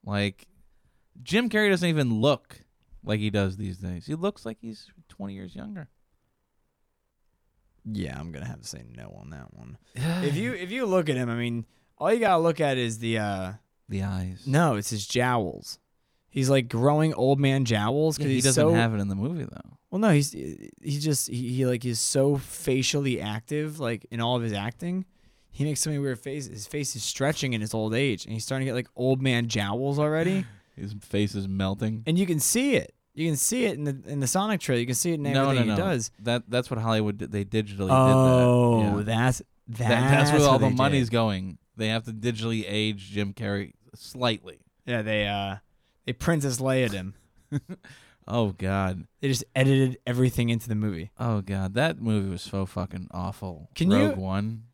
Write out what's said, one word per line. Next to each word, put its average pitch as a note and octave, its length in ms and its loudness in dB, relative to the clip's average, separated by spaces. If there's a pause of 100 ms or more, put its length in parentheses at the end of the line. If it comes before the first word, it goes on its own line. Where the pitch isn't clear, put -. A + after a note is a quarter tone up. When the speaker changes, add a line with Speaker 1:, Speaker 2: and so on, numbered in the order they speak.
Speaker 1:
Like, G2+ 400 -4 (760)
Jim A3 280 0
Carrey G#3+ 180 4
doesn't F3+ 200 2
even C3 320 2
look - 400 0 (440)
like G#2+ 140 0
he G#2+ 100 0
does G2 280 0
these F#2+ 220 -8
days. F2+ 280 -8
He D3+ 80 -6
looks E3+ 320 -6
like - 140 -10
he's - 260 -14 (220)
twenty G3 260 -12
years - 220 -14
younger. G3 320 -14 (2000)
Speaker 2:
Yeah, F#2 340 -6
I'm E2 120 -10
gonna D2+ 160 -12
have - 140 -12
to - 60 -18
say - 160 -14 (140)
no G1+ 240 -16
on B1+ 100 -18
that C2+ 240 -18
one. A#1+ 220 -18 (200)
Speaker 1:
<sighs> E3 280 -4
Speaker 2:
If C#3+ 120 0
you, G#3+ 160 -2
if F3+ 180 -8
you B3 160 -4
look F#3 220 2
at C3+ 80 2
him, B2+ 120 0
I A#2 60 -2
mean, A#2 320 -4 (320)
all F3 140 2
you A#3 80 2
gotta F#3+ 220 4
look E3 180 2
at C#3 180 2
is A2+ 200 -2
the, A2+ 200 0
uh, G2 340 -2 (360)
Speaker 1:
The G2 160 -4
eyes. F#2 420 -4
Speaker 2:
No, C#3 300 4
it's G2+ 140 -4
his G#2 160 -6
jowls. A#2 720 -2 (520)
He's, C3+ 180 0
like, C3+ 200 4
growing D3 440 4
old C3+ 260 2
man C3+ 280 4
jowls A#2+ 500 2
'cause D3 80 -4
Speaker 1:
Yeah, C#3 60 0
he C3 60 2
Speaker 2:
he's B2+ 80 2
Speaker 1:
doesn't C3+ 240 4
Speaker 2:
so E3 40 4
Speaker 1:
have A#2 220 4
it G#2 60 0
in G2+ 80 0
the G2 60 -2
movie C#3+ 300 -4
though. - 320 -16 (140)
Speaker 2:
Well, F#3 80 -4
no, G#3+ 120 4
he's, D3 220 4
he D2 380 -12 (280)
just, D3 300 -2
he, A#2+ 240 -6
he, C3 140 0
like, B2 180 -2
is A#2 160 -2
so C#3 360 2
facially C3 840 -2
active, D3 580 -6
like, A#2 320 -6
in A#2 120 -6
all B2 140 0
of A#2+ 60 -2
his A2 120 -2
acting. E3+ 500 -6 (460)
He C3+ 140 -4
makes D3+ 160 -2
so D#3 100 -2
many D3 100 -2
weird C3+ 180 -4
faces. C#3 320 -10
His G2+ 160 -14
face D3 300 -6
is G#2 80 -10
stretching - 480 -2
in A2+ 80 -2
his G#2+ 140 -6
old A2 200 -2
age, B2+ 300 0
and - 80 -10
he's A2 120 -6
starting C3+ 200 -4
to C3+ 60 -4
get, A2+ 40 -4
like, B2 220 -4
old C3 240 2
man A#2+ 280 2
jowls A#2+ 500 -2
already. E3 520 0
Speaker 1:
<laughs> - 260 -20
His G#2 260 -10
face G2+ 320 -2
is G2 120 -4
melting. G2 600 -2
Speaker 2:
And E3 120 2
you G3 60 4
can E3 160 0
see B3+ 360 2
it. - 180 -2 (180)
You D#3+ 160 -2
can D3+ 80 0
see B3 300 0
it G3+ 80 0
in D3 100 -6
the, C3+ 220 -4
in C#3+ 140 -4
the C3 60 0
Sonic G3 360 0
trailer. B2 180 0
You A#2+ 60 0
can B2+ 80 -2
see F3 160 0
it E3 60 2
in D3 80 -4
Speaker 1:
No, C#3 260 2
Speaker 2:
everything B2+ 180 2
Speaker 1:
no, A2 60 0
Speaker 2:
he G2+ 60 0
Speaker 1:
no. F#3+ 80 0
Speaker 2:
does. B2+ 220 -2 (100)
Speaker 1:
That, A#2 280 -2
that's B2 220 -2
what A#2 100 -2
Hollywood A2 380 0
did. G#2+ 120 -8
They G2+ 140 -2
digitally G2+ 460 -2
Speaker 2:
Oh, B2 1040 6
Speaker 1:
did G#2 120 0
that. - 20 -2
Yeah. A2+ 60 2
Speaker 2:
that's, B2 220 2 (300)
Speaker 1:
That, A#2 200 -2
that's C3+ 420 6
where D3+ 100 6
Speaker 2:
that's D3 60 8
Speaker 1:
all C3+ 60 8
Speaker 2:
what B2 100 6
Speaker 1:
the C3+ 80 6
Speaker 2:
they B2+ 40 2
Speaker 1:
money's C3 360 2
Speaker 2:
did. - 20 -2
Speaker 1:
going. G2 460 0 (180)
They A2 120 -2
have A2 160 -2
to A2+ 80 -10
digitally A2+ 540 -2
age G2+ 440 -2
Jim G2+ 240 -2
Carrey G2+ 400 -6 (200)
slightly. A2+ 640 -4 (260)
Speaker 2:
Yeah, A#2+ 160 -2
they, G#2+ 260 0
uh, G2 280 -4 (500)
they B2 80 -4
Princess C#3+ 440 0
Leia'd C3 340 2
him. F#2+ 200 -8 (380)
<laughs> C#3+ 100 -4 (680)
Speaker 1:
Oh, A2 240 0
God. F#2+ 560 -2 (120)
Speaker 2:
They C#3 60 -2
just C3 160 0 (100)
edited C3+ 540 4
everything B2 420 2
into A#2 200 -2
the A2 80 -2
movie. G2+ 420 -4
Speaker 1:
Oh, A2+ 220 -2
God. F#2+ 340 -4
That D#3 260 0
movie G#2+ 300 0
was F2 100 -6
so G2 260 -4
fucking F2+ 440 -8
awful. F2+ 640 -10
Speaker 2:
Can E3+ 160 2
Speaker 1:
Rogue C#4 260 4
Speaker 2:
you F#3 60 -6
Speaker 1:
One. G#2 400 -4 (120)